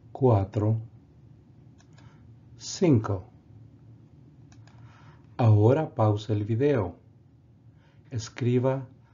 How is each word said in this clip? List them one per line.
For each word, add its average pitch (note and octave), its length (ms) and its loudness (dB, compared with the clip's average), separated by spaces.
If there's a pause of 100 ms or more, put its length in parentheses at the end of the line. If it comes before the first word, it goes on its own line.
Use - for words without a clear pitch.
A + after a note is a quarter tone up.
(100)
cuatro, A2 680 0 (1800)
cinco. G#2+ 720 -2 (2000)
Ahora A#2+ 580 4
pausa G#2+ 380 -2
el G#2 120 -2
video. A2 520 -2 (1120)
Escriba B2 800 -4 (260)